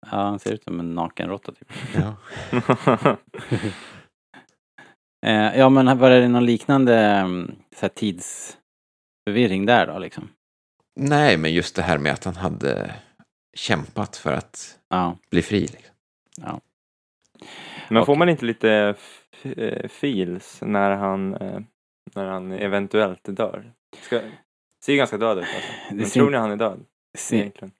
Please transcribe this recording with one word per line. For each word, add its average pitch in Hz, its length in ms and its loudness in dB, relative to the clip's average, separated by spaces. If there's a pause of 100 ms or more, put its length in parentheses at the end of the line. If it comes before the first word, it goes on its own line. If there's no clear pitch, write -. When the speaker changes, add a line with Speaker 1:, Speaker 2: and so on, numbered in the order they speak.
Speaker 1:
Ja, - 160 -10
han 101 220 -2
ser 107 140 -4
ut 107 120 -10
som 85 160 -8
en 85 140 -6
nakenråtta, 87 580 -8
typ. - 160 -20 (260)
Speaker 2:
Ja. 104 220 -2 (340)
Speaker 3:
<laughs> 123 720 2
Speaker 1:
<laughs> - 40 -20 (2000)
Eh, 107 320 2
ja, 131 100 10
men 131 300 6
var 127 120 8
det 123 180 8
någon 123 180 4
liknande, 120 520 4
mm, 98 560 2 (220)
så - 40 -10
här, 98 80 -2
tidsförvirring - 1800 -4
där 110 200 4
då, 78 120 -10
liksom? - 300 -12 (720)
Speaker 2:
Nej, 143 360 4
men 80 160 0
just 85 240 0
det 92 60 -2
här 85 160 2
med 71 140 0
att - 120 -6
han 95 120 -6
hade 65 580 -4 (600)
kämpat - 600 -6
för - 160 -4
att - 460 -10 (100)
Speaker 1:
Ja. 90 280 -2 (140)
Speaker 2:
bli 87 120 2
fri, 104 180 0
liksom. - 340 -10 (420)
Speaker 1:
Ja. - 240 -12 (1300)
Speaker 3:
Men 113 160 6
får 143 80 4
Speaker 1:
Okej. 143 60 4
Speaker 3:
man 175 100 6
inte 151 160 0
lite 113 260 2 (280)
f-, - 480 -20 (100)
eh, 110 320 -6
feels 92 720 -6
när 101 280 2
han, 98 440 -2
eh, 98 260 -10 (540)
när 98 120 -6
han 95 260 -8
eventuellt 101 720 -2
dör? 104 480 -6 (280)
Ska, 120 200 -4 (640)
ser 143 80 0
ju 143 60 4
ganska 113 200 0
död 110 200 0
ut, 87 60 -6
alltså. - 280 -8 (180)
Speaker 1:
Det 101 40 -8
Speaker 3:
Men 104 120 -4
Speaker 1:
ser 123 140 2
Speaker 3:
tror 143 80 8
Speaker 1:
in-, 143 40 0
Speaker 3:
ni 135 60 0
han 110 120 -2
är 104 60 -4
död, 107 240 -2 (380)
Speaker 1:
ser - 180 -4
Speaker 3:
egentligen? 101 440 -6